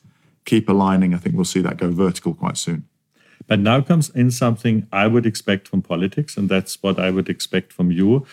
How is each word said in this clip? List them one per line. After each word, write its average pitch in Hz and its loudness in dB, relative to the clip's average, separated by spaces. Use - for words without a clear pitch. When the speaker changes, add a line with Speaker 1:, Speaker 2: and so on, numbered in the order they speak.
Speaker 1:
keep 110 2
aligning, 95 2
I 87 -2
think - -4
we'll 90 0
see 92 -2
that 87 -2
go 87 -2
vertical 87 -2
quite - -4
soon. 82 -6
Speaker 2:
But 110 2
now 110 2
comes 160 2
in 127 2
something 113 0
I 101 2
would 113 2
expect 104 -2
from 95 -2
politics, 95 -4
and 101 -2
that's 95 -2
what 95 -2
I 92 0
would 92 -2
expect - -4
from 87 0
you 101 2